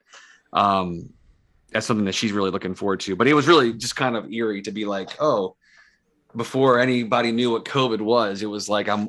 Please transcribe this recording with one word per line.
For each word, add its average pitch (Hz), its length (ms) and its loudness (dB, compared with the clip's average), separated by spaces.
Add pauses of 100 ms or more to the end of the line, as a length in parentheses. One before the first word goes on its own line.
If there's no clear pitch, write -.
(520)
Um, 92 580 0 (640)
that's 110 140 -2
something 107 180 0
that 95 100 -2
she's 110 160 -2
really 98 220 0
looking 92 240 -6
forward 95 240 -2
to. 95 160 -4
But 117 100 4
it 151 80 6
was 143 140 4
really 131 240 6
just 113 240 -8
kind 127 180 -2
of 104 160 -8
eerie 107 320 -4
to 107 80 -8
be 104 140 -6
like, 98 260 -6 (100)
"Oh," 113 360 0 (800)
before 127 420 2
anybody 120 540 2
knew 120 180 0
what 113 140 -2
covid 120 360 0
was, 107 440 0
it - 20 -4
was 104 220 -8
like, 104 200 0
I'm, 104 200 -2